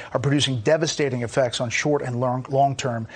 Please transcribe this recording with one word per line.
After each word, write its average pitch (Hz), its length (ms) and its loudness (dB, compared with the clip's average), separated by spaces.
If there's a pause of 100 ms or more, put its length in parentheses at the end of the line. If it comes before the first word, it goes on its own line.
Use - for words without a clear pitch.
(120)
are 123 80 2
producing 135 400 0
devastating 147 640 2
effects 120 400 0
on 117 80 -2
short 147 320 0
and 123 180 -4
long, 127 300 0
long-term 135 640 0